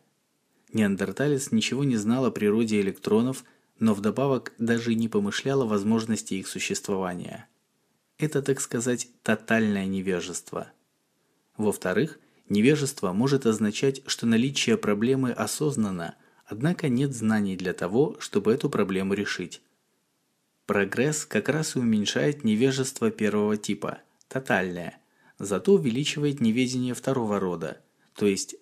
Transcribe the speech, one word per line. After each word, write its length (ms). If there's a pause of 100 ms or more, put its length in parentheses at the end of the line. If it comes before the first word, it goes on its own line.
(720)
Неандерталец 800
ничего 320
не 140
знал 280
о 60
природе 500
электронов, 600 (340)
но 160
вдобавок 640
даже 360
и 20
не 140
помышлял 520
о 60
возможности 680
их 120
существования. 1000 (680)
Это, 240
так 200
сказать, 480 (120)
тотальное 640
невежество. 840 (840)
Во-вторых, 640 (300)
невежество 640
может 320
означать, 600
что 180
наличие 520
проблемы 540
осознанно, 840 (300)
однако 440
нет 240
знаний 420
для 180
того, 460
чтобы 340
эту 160
проблему 440
решить. 480 (1040)
Прогресс 600
как 240
раз 260
и 40
уменьшает 640
невежество 680
первого 460
типа, 420 (280)
тотальное, 720 (400)
зато 340
увеличивает 680
неведение 540
второго 460
рода, 420 (340)
то 120
есть 340